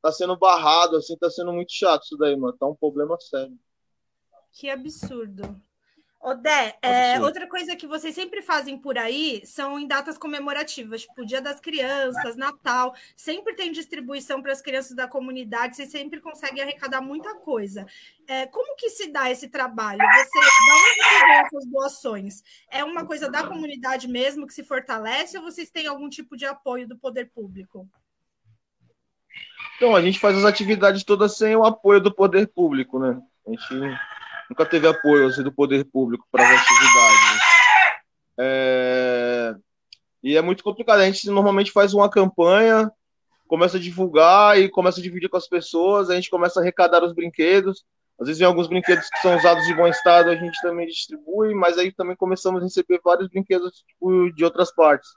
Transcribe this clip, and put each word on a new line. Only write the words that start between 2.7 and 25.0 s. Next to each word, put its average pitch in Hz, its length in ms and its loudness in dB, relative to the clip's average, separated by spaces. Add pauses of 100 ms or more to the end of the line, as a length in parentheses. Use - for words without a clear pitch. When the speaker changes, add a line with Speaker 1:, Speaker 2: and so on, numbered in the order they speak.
Speaker 1:
problema 151 440 -6
sério. 131 400 -12 (920)
Speaker 2:
Que - 160 -16
absurdo. 233 920 -14 (640)
Ô, 262 140 -6
Dé, 254 160 -6
Speaker 1:
Absurdo. 247 320 -2
Speaker 2:
é, 247 400 0
outra 339 260 -6
coisa 349 260 -10
que 330 120 -16
vocês 311 280 -10
sempre 370 280 -12
fazem 277 340 -6
por 269 220 -8
aí 247 480 -6
são 285 340 -10
em 294 60 -12
datas 285 320 -8
comemorativas, 285 840 -12
tipo - 220 -20
Dia 254 160 -8
das 277 180 -12
Crianças, 254 760 -8
Natal. 254 580 -6 (220)
Sempre 403 380 -10
tem 349 180 -8
distribuição 277 680 -12
pras 269 180 -8
crianças 262 340 -10
da 254 140 -8
comunidade, 254 680 -8
vocês 277 140 -14
sempre 294 300 -14
conseguem 277 420 -12
arrecadar 277 380 -8
muita 302 360 -14
coisa. 202 500 -10 (400)
É, 262 180 -8
como 494 320 -10
que 466 140 -8
se 392 160 -10
dá 277 240 -6
esse 254 180 -8
trabalho? 226 520 -8
Você, 539 400 2
da 1077 340 4
onde 1077 200 4
que 988 320 4
vem 880 100 8 (100)
essas 277 200 -12
doações? 240 760 -8 (280)
É 277 140 -6
uma 330 220 -10
coisa 294 240 -10
da 311 160 -6
comunidade 262 600 -8
mesmo 269 400 -6
que - 60 -20
se 277 100 -16
fortalece 269 760 -8